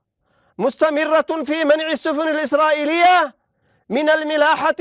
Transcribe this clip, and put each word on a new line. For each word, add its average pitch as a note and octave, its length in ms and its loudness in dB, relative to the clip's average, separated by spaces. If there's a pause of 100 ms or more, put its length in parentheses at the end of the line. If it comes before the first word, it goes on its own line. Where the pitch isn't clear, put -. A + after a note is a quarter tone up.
(580)
مستمرة D4+ 680 0 (200)
في D#4 200 -2
منع D#4 260 0
السفن D#4 360 -4
الإسرائيلية D#4 1080 0 (540)
من D4 200 0
الملاحة D#4 720 0